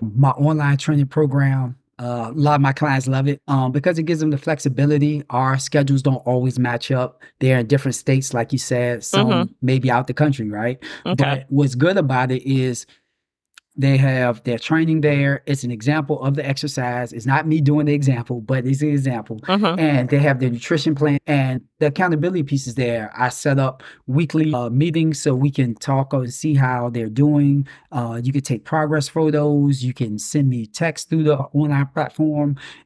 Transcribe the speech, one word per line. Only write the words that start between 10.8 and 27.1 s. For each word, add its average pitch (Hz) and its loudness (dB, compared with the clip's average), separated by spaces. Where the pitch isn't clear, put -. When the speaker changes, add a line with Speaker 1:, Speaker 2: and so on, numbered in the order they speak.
Speaker 2:
Okay. 170 -2
Speaker 1:
But 139 -2
what's 135 2
good 170 2
about 131 2
it 127 -2
is 127 -2
they 135 4
have 127 2
their 117 -2
training 160 2
there. 139 2
It's 139 -2
an 123 -4
example 143 -2
of 139 0
the 143 -4
exercise. 123 -4
It's 113 -10
not 147 2
me 156 2
doing 147 4
the 147 2
example, 127 -2
but 127 -2
it's 135 0
an 151 0
example. 127 -2
Speaker 2:
Mm-hmm. 185 0
Speaker 1:
And 143 2
they 143 2
have 139 2
their 131 0
nutrition 151 -2
plan 143 2
and 131 0
the 156 2
accountability 170 0
piece 135 -2
is 113 -10
there. 117 -2
I 123 0
set 139 0
up 131 -2
weekly, 156 0
uh, 120 -4
meetings 156 0
so 143 0
we 139 2
can 127 0
talk 135 -2
and 127 -2
see 156 -2
how 127 0
they're 117 -4
doing. 143 2